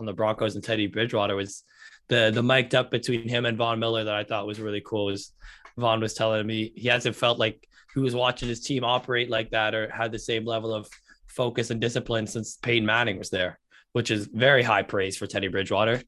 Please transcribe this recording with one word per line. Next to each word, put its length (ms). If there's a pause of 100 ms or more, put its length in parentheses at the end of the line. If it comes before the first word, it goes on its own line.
on 60
the 60
Broncos 440
and 80
Teddy 240
Bridgewater 480
was 260 (460)
the, 260
the 80
mic'd 320
up 160
between 380
him 180
and 100
Von 220
Miller 260
that 100
I 100
thought 240
was 120
really 240
cool 220
was 260 (440)
Von 240
was 140
telling 300
me 300
he 140
hasn't 260
felt 240
like 300 (260)
he 60
was 140
watching 340
his 120
team 220
operate 480
like 200
that 260
or 140
had 200
the 80
same 260
level 300
of 140 (400)
focus 420
and 100
discipline 460
since 300
Peyton 300
Manning 320
was 120
there, 300 (320)
which 180
is 220
very 320
high 180
praise 340
for 120
Teddy 200
Bridgewater. 580